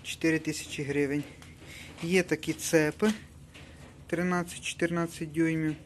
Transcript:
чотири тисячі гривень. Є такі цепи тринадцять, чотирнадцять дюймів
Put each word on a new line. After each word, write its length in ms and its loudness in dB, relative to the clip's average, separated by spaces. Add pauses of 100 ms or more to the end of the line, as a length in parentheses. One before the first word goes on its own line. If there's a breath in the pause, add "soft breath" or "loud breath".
чотири 360 2
тисячі 440 -4
гривень. 400 2 (800 loud breath)
Є 200 6
такі 300 0
цепи 580 4 (960 loud breath)
тринадцять, 540 0
чотирнадцять 720 -2
дюймів 440 2 (100)